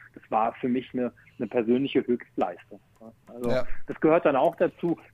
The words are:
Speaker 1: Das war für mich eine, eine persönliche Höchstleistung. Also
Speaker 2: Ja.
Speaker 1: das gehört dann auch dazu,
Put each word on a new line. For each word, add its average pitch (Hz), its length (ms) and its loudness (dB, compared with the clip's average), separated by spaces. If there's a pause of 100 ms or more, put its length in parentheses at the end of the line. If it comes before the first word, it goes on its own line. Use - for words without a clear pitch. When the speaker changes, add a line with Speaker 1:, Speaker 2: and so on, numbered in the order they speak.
(140)
Speaker 1:
Das - 140 -20
war 113 320 0
für 131 80 -2
mich 127 240 -2
eine, 123 200 -4 (260)
eine 117 100 -4
persönliche 123 580 0
Höchstleistung. 101 720 -4 (480)
Also 120 240 -4
Speaker 2:
Ja. 127 160 2 (220)
Speaker 1:
das 139 120 -10
gehört 165 260 4
dann 139 100 2
auch 160 180 2
dazu, 170 440 -2 (160)